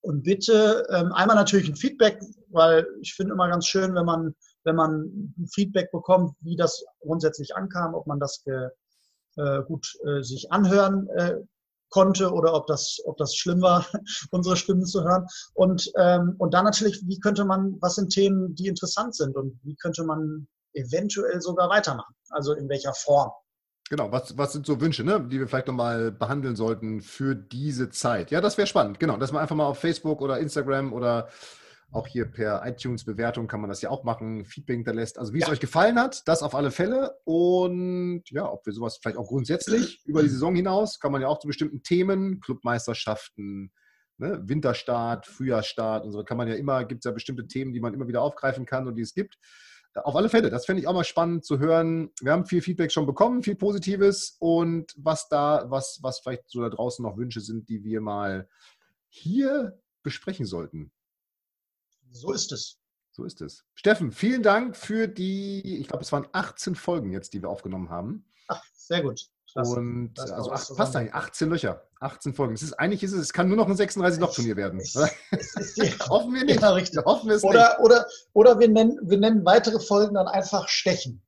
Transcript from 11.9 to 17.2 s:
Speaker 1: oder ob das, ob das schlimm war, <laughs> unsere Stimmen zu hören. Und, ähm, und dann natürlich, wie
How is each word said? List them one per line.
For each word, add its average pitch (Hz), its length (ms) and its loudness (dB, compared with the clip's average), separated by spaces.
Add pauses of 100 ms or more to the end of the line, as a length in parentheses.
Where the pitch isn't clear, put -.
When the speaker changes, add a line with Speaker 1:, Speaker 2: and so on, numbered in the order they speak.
Speaker 1:
oder 165 200 4
ob 151 140 0
das, - 380 -2
ob - 100 -6
das 143 180 -4
schlimm 175 280 0
war, 175 320 6
<laughs> - 380 -10
unsere 180 260 2
Stimmen 185 280 2
zu 180 200 -2
hören. 180 200 2 (280)
Und, 185 440 2
ähm, 180 400 6
und 165 160 2
dann 185 120 6
natürlich, 208 420 2
wie 190 140 -4